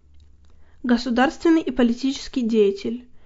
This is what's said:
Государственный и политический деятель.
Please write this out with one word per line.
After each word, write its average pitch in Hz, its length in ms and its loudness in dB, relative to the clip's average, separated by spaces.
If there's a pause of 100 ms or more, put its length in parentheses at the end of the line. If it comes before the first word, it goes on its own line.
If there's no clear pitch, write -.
(840)
Государственный 262 800 2
и - 80 -6
политический 247 720 -2
деятель. 226 640 0 (200)